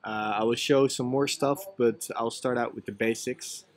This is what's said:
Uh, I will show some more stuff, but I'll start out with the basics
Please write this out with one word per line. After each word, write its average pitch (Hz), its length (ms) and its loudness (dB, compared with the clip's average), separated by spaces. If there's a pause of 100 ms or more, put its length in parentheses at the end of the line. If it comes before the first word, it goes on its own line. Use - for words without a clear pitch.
Uh, 107 340 -2
I 110 40 0
will 117 120 4
show 135 340 4
some 131 160 -4
more 139 240 0
stuff, 139 360 0 (120)
but 117 400 2
I'll 117 120 -2
start 123 280 -2
out 120 180 -2
with 113 100 -12
the 110 60 -8
basics 113 720 -4 (140)